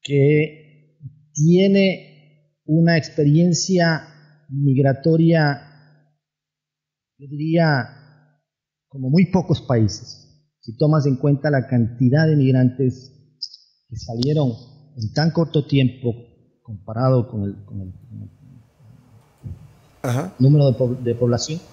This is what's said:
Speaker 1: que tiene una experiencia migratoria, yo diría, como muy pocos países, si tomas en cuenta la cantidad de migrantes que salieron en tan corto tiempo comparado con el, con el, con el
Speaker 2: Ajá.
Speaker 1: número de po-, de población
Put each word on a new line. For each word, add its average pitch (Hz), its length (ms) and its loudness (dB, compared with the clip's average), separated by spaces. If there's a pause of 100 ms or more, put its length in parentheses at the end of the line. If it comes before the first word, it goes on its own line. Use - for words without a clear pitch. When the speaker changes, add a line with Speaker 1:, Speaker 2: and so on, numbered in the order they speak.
Speaker 1:
que 147 960 -2 (360)
tiene 185 1300 0
una 165 320 2
experiencia 165 1080 0 (420)
migratoria, 143 1120 2 (1600)
yo 139 100 -20
diría, 151 600 0 (1000)
como 131 240 -8
muy 180 160 4
pocos - 340 -2
países, - 880 -4 (120)
si 110 160 -16
tomas 151 280 2
en 135 120 0
cuenta 143 340 0
la 135 160 -2
cantidad 127 600 2
de 156 80 2
migrantes 131 1000 -2 (500)
que 107 100 -16
salieron 131 540 -2 (460)
en 107 160 -8
tan 156 160 0
corto 156 380 -2
tiempo 123 480 0 (480)
comparado 117 680 -2
con 107 140 -6
el, 101 220 -10
con 104 160 -14
el, 92 120 -14
con 107 300 -20
el 101 60 -18 (1700)
Speaker 2:
Ajá. 139 380 -4
Speaker 1:
número 139 320 4
de 113 60 -2
po-, 127 180 -2
de 117 200 -4
población 120 440 -2 (140)